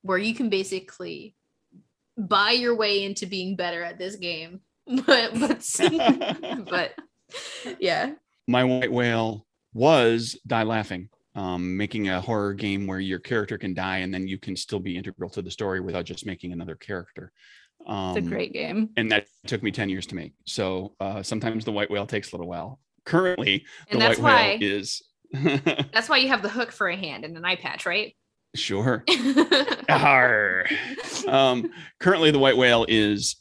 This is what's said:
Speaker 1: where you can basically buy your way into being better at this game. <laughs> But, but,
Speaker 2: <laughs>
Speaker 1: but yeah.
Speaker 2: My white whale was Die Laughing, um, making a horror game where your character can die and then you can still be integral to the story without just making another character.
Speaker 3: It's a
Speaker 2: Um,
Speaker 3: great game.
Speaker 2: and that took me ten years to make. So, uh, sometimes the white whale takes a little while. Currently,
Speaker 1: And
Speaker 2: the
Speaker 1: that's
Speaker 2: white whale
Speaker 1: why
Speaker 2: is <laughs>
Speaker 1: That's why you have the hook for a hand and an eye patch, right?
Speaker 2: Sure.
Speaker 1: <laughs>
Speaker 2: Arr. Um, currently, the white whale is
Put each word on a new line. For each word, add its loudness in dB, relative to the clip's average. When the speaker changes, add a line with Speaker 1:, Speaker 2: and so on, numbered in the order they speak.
Speaker 1:
where 0
you -2
can -2
basically -6
buy 2
your 2
way 0
into -8
being -6
better -4
at -10
this -8
game. -10
<laughs> -8
But, 4
but, 0
Speaker 2:
<laughs> 2
Speaker 1:
but -4
yeah. 0
Speaker 2:
My 4
white 0
whale 0
was 4
Die 0
Laughing, -4
um, -4
making -4
a 0
horror -2
game -2
where -4
your -4
character -4
can -6
die -4
and -4
then -6
you -8
can -10
still -6
be -6
integral -10
to -8
the -10
story -4
without -6
just -14
making -10
another -10
character. -12
Speaker 3:
It's -20
a -6
Speaker 2:
Um, -4
Speaker 3:
great -6
game. -4
Speaker 2:
and -2
that 0
took -4
me 0
ten -4
years -6
to -12
make. -10
So, -4
uh, -6
sometimes -4
the -4
white -2
whale -2
takes -6
a -10
little -8
while. -10
Currently, 2
Speaker 1:
And 2
Speaker 2:
the 6
Speaker 1:
that's 6
Speaker 2:
white 8
whale 6
Speaker 1:
why -
Speaker 2:
is -2
<laughs> -
Speaker 1:
That's 0
why 4
you 2
have 0
the -4
hook -4
for -2
a -2
hand -10
and -12
an -14
eye 0
patch, -8
right? -2
Speaker 2:
Sure. 0
Speaker 1:
<laughs> 2
Speaker 2:
Arr. 4
Um, 4
currently, 6
the 4
white 6
whale 6
is 2